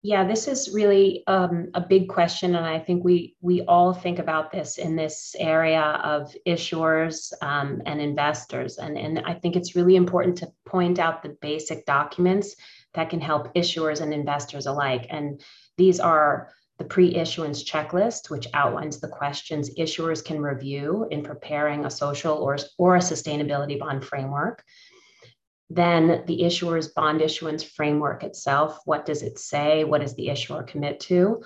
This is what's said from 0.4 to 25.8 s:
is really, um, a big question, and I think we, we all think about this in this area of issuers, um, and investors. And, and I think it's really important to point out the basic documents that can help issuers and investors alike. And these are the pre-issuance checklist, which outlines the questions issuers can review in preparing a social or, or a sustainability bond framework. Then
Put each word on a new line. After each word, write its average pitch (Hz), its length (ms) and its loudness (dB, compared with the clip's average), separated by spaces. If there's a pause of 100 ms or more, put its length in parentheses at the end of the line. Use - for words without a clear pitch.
is 269 240 -4
really, 196 540 6
um, 180 480 2
a 180 80 0
big 185 280 4
question, 175 440 0
and 170 100 2
I 160 140 -2
think 175 260 0
we, 180 380 4
we 180 220 2
all 175 280 6
think 180 280 -4
about 160 320 -2
this - 260 -8
in 160 180 -2
this 156 440 -6
area 160 420 4
of 151 500 0 (140)
issuers, 160 960 0
um, 143 460 -2
and 151 120 -4
investors. 143 760 -2
And, 151 220 -8
and 156 260 -4
I 160 80 -4
think 175 220 -2
it's 180 200 -2
really 180 200 8
important 180 420 4
to - 140 -10 (120)
point 175 360 0
out 165 240 -2
the 147 180 -12
basic 156 460 -6
documents 180 680 2 (380)
that 160 160 -2
can 170 100 -4
help 151 360 -2
issuers 160 460 0
and 151 120 -4
investors 143 540 -4
alike. 135 420 -2
And 147 320 -6 (340)
these 180 240 6
are 151 520 2 (260)
the - 80 -10
pre-issuance 165 800 2
checklist, 180 680 -2
which 127 240 -8
outlines 147 460 -2
the - 80 -10
questions 147 680 -6
issuers 160 500 -2
can 156 160 -6
review 143 720 -4
in 151 140 -6
preparing 147 600 -4
a 135 60 -4
social 143 480 -4
or, 143 200 -2 (200)
or 180 200 6
a - 20 6
sustainability 147 800 -4
bond 139 260 -6
framework. 143 580 -6 (1080)
Then 170 560 4